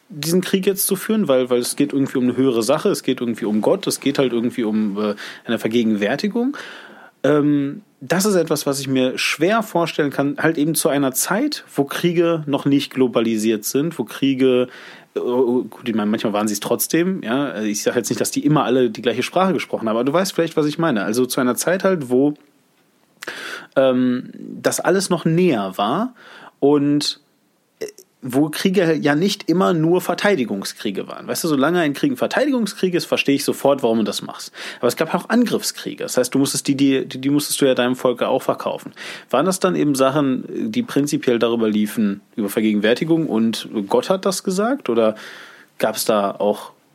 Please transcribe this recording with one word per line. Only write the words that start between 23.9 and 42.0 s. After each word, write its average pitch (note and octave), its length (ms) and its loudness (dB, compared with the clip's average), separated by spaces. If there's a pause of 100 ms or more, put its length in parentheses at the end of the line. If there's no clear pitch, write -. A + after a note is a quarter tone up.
das - 460 -6
alles F#3 300 0
noch E3+ 160 0
näher D#3+ 500 2
war E3+ 380 -2 (460)
und, C#3+ 600 2 (600)
äh, - 80 -6 (340)
wo C3+ 280 0
Kriege F3 460 2
ja C#3+ 200 2
nicht F#3+ 320 -2
immer F#3 260 2
nur E3+ 280 2
Verteidigungskriege A2+ 1080 -2
waren. D#2 200 -14
Weißt A#2+ 160 -6
du, F3+ 40 0
solange D#3 320 2
ein D3+ 140 0
Krieg C#3 180 0
ein B2 60 -4
Verteidigungskrieg A3 800 0
ist, D#3+ 100 0
verstehe C#3 300 0
ich C#3 100 -2
sofort, C#3 380 0
warum A2+ 160 4
du A2 40 2
das G#2 180 -4
machst. - 300 -14 (280)
Aber A#2+ 80 0
es A#2+ 80 0
gab D#3+ 180 -2
auch F3 160 -2
Angriffskriege. - 760 0
Das - 140 -4
heißt, B2 160 0
du C3+ 60 4
musstest C#3 280 0
die, C#3+ 80 2
die, C3+ 300 2
die, - 140 -10
die C3 100 -2
musstest C#3+ 320 0
du C#3+ 40 4
ja C3 100 4
deinem B2 200 2
Volk B2 280 0
auch A#2 180 0
verkaufen. - 500 -4 (380)
Waren C3 160 2
das F#3 140 0
dann F3+ 160 2
eben D3 180 2
Sachen, C3+ 760 0
die A#2+ 100 -2
prinzipiell C#3 560 0
darüber A2+ 320 2
liefen, G#2 520 0 (140)